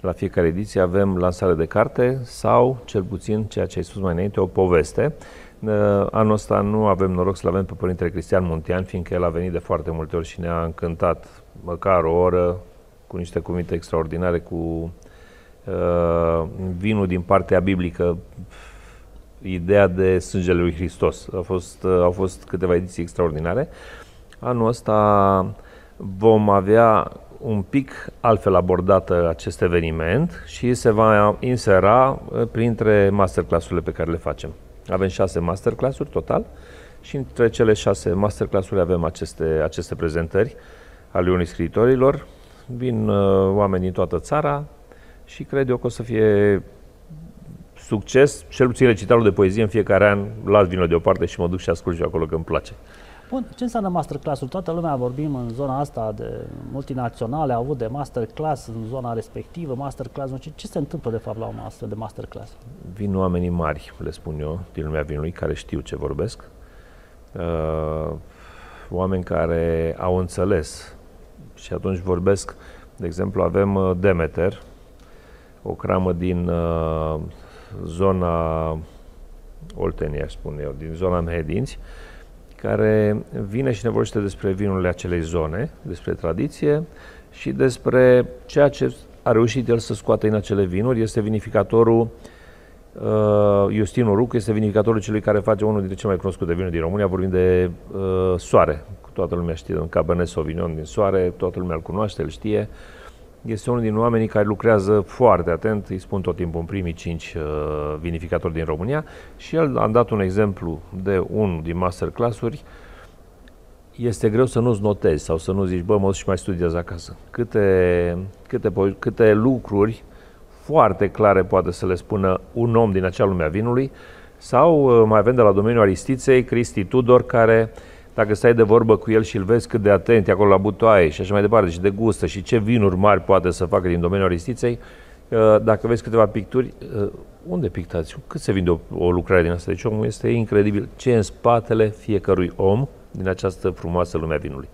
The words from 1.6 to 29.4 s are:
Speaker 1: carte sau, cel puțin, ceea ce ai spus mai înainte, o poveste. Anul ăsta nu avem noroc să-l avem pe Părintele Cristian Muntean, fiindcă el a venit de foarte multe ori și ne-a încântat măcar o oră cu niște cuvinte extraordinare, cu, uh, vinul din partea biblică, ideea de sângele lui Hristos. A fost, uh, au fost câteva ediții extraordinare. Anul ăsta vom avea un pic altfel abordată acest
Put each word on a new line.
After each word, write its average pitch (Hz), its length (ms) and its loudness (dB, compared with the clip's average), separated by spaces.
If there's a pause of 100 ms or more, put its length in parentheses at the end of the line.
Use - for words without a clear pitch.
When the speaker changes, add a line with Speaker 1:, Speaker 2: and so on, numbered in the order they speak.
Speaker 1:
carte 123 580 0
sau, 123 600 0
cel 101 180 -4
puțin, 98 420 -4
ceea 101 220 -4
ce - 120 -10
ai 87 60 -4
spus - 180 -12
mai 92 100 -2
înainte, 98 280 -2
o 95 60 2
poveste. 92 680 2 (960)
Anul 110 220 2
ăsta 104 280 0
nu 107 260 0
avem 95 240 2
noroc 92 260 0
să-l - 140 -2
avem 95 140 0
pe - 120 -12
Părintele 90 340 -4
Cristian 92 340 -2
Muntean, 87 400 -4
fiindcă 92 300 -8
el 87 100 0
a 87 40 0
venit 87 240 -4
de 85 60 -4
foarte 82 320 -4
multe 80 260 -6
ori 80 100 -4
și - 140 -16
ne-a 85 220 -4
încântat 82 800 -4 (220)
măcar 87 400 0
o 80 80 0
oră 90 440 2 (500)
cu - 100 -14
niște 87 240 -6
cuvinte 87 340 -4
extraordinare, 85 640 -2
cu, 85 160 -10
uh, 85 1900 -2 (320)
vinul 101 300 0
din 90 140 -2
partea 92 400 2
biblică, 87 560 -2 (1300)
ideea 95 440 4
de 92 320 2
sângele 90 420 0
lui 87 140 2
Hristos. 82 600 -4
A 95 40 -4
fost, 90 420 -6
uh, 92 180 2
au 87 100 4
fost 95 340 -6
câteva 87 300 0
ediții 90 280 -2
extraordinare. 85 680 -4 (720)
Anul 123 280 -2
ăsta 104 800 2 (500)
vom 104 540 2
avea 104 640 4 (320)
un 107 240 -2
pic - 400 -6 (120)
altfel 104 340 2
abordată 90 760 2
acest - 340 -6